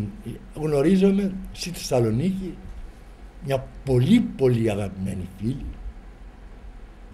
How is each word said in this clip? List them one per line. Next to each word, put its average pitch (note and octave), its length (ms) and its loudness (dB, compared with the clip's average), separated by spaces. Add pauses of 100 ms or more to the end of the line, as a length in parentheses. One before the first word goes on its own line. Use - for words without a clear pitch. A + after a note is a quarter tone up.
(560)
γνωρίζαμε F#3+ 800 4 (180)
στη - 180 -8
Θεσσαλονίκη D#3 840 0 (920)
μια C3+ 200 0 (200)
πολύ, B2+ 340 6
πολύ A#2 520 2
αγαπημένη F#2+ 560 -4 (100)
φίλη, B2 280 -4 (1500)